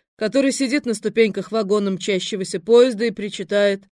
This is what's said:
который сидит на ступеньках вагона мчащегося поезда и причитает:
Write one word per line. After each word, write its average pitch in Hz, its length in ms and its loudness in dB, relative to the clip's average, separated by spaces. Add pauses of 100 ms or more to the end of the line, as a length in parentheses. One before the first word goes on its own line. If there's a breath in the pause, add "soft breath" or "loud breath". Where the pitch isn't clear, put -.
(160)
который 269 360 0
сидит 269 320 -2
на 240 80 -4
ступеньках 208 600 -2
вагона 202 400 0
мчащегося 185 680 -4
поезда 233 460 4
и 226 60 0
причитает: 202 720 -2 (140)